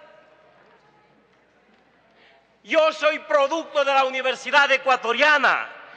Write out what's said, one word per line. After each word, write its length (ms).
Yo 300
soy 280
producto 600
de 120
la 100
Universidad 680
Ecuatoriana 1000